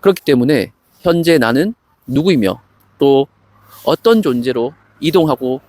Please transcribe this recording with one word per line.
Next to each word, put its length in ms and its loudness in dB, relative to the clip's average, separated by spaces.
그렇기 240 0
때문에 480 0
현재 380 0
나는 360 0
누구이며 540 -2
또 280 2
어떤 380 0
존재로 500 -4
이동하고 680 -2